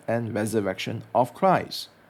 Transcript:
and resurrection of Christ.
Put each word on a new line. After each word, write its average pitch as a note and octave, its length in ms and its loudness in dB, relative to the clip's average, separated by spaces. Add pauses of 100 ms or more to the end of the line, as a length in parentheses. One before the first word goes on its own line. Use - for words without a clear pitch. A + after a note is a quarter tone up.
and A#2 280 -2
resurrection G#2+ 680 -2 (120)
of B2+ 200 2
Christ. - 540 0 (220)